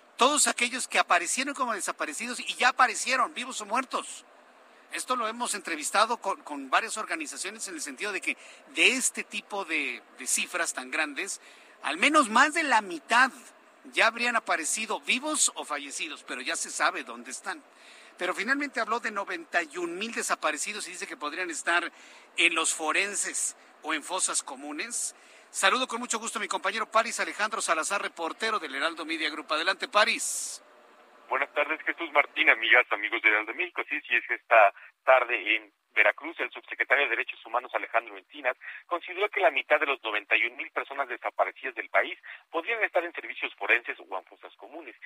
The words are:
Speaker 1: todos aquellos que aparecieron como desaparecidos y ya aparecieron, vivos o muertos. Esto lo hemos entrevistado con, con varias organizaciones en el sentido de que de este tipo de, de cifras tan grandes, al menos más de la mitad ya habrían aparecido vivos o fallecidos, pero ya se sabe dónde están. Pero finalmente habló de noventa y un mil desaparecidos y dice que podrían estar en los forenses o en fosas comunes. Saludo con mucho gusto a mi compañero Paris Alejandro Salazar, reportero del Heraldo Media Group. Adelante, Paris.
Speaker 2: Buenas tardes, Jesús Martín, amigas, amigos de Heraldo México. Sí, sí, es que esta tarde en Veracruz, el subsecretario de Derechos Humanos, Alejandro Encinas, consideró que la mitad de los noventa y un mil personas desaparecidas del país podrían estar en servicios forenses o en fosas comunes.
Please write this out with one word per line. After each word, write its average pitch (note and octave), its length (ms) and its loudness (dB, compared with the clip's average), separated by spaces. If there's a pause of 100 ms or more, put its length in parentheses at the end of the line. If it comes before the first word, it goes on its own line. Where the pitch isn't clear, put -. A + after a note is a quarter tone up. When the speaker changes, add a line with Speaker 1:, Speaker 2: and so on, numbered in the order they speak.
(160)
Speaker 1:
todos C#4 320 6
aquellos A#3+ 400 0
que G3+ 120 2
aparecieron F#3+ 560 2
como B3+ 180 -2
desaparecidos F3+ 640 -6
y - 140 -6
ya B3 160 6
aparecieron, A#3+ 640 2
vivos B3 280 -8
o G#3+ 40 -8
muertos. A#3 600 -4 (680)
Esto E3+ 240 -4
lo A#3 120 0
hemos A#3 280 -4
entrevistado G3 640 2
con, F3 260 -4
con C#3 260 -8
varias G3 280 0
organizaciones F3 680 -8
en F#3+ 60 -10
el D3+ 80 -8
sentido D3+ 300 -8
de F3+ 100 -4
que C#3+ 160 -6 (380)
de E3+ 140 6
este A#3 340 0
tipo G3+ 420 -8
de, C#3+ 380 -2 (160)
de B2+ 80 -10
cifras - 480 -2
tan B2+ 160 -8
grandes, D3+ 500 -4 (400)
al C#3+ 160 -4
menos C#4 320 6
más C4+ 240 6
de E4+ 80 0
la B3+ 200 4
mitad A3 500 2 (540)
ya F#3 200 2
habrían A#3 300 2
aparecido G3 640 -2
vivos C4 560 0
o D3+ 100 -8
fallecidos, C#3+ 600 -8
pero C3 160 -6
ya D3 140 -4
se - 140 -6
sabe D#3+ 340 0
dónde A#2+ 280 -12
están. E3 320 -10 (560)
Pero F3+ 160 0
finalmente B3+ 460 -2
habló A3 180 0
de A#3 100 -4
noventa F#3+ 540 -4
y D#3+ 140 -10
un E3+ 200 -4
mil A3+ 160 -6
desaparecidos F#3+ 720 -4
y E3+ 40 -12
dice F#3 160 -12
que E3 100 -12
podrían D3+ 320 -6
estar E3+ 420 0 (460)
en E3+ 160 6
los D#3+ 220 2
forenses F3 800 -2 (260)
o - 140 -2
en D3 80 -4
fosas F3 400 -2
comunes. D3 720 -8 (360)
Saludo A#3 360 2
con A#3 120 -6
mucho A#3+ 200 -2
gusto A3 180 -6
a G#3 40 -2
mi G3 60 -4
compañero G3 440 -2
Paris A3+ 280 2
Alejandro G3+ 400 -2
Salazar, F#3 440 0
reportero G3 560 -4
del C#3+ 160 -8
Heraldo D#3+ 280 -2
Media D#3 280 -2
Group. D3+ 200 -6
Adelante, F3 360 0
Paris. - 720 0 (680)
Speaker 2:
Buenas C3+ 260 0
tardes, D3 300 0
Jesús D#3+ 280 -4
Martín, D3 400 4
amigas, A#2 400 6
amigos G#2+ 320 -2
de A2 60 8
Heraldo G#2+ 260 2
México. E3+ 340 -6
Sí, - 180 -4
sí, - 80 0
es A#2 120 0
que A#2+ 80 -2
esta A2 380 8 (300)
tarde A#2+ 520 4
en G#2+ 180 -6 (180)
Veracruz, G#2+ 480 2
el B2 120 -4
subsecretario B2+ 540 0
de B2 40 -2
Derechos B2 360 -4
Humanos, A#2+ 280 -4
Alejandro A2 420 -2
Encinas, B2+ 400 -6 (300)
consideró F3+ 440 -4
que - 100 -6
la F3+ 100 6
mitad D3 300 0
de D3 80 -2
los C#3 160 -2
noventa G#2 340 -2
y A2+ 80 2
un A#2+ 100 -6
mil D#3 140 -12
personas C3+ 400 -6
desaparecidas A2 640 -4
del G2 160 -8
país A#2+ 280 0 (340)
podrían A3+ 320 -4
estar F3+ 200 0
en E3+ 100 -6
servicios A#2+ 420 -8
forenses A#2 440 0
o F#2+ 180 -10
en F#2 80 -10
fosas - 300 -20
comunes. C3+ 400 -18 (100)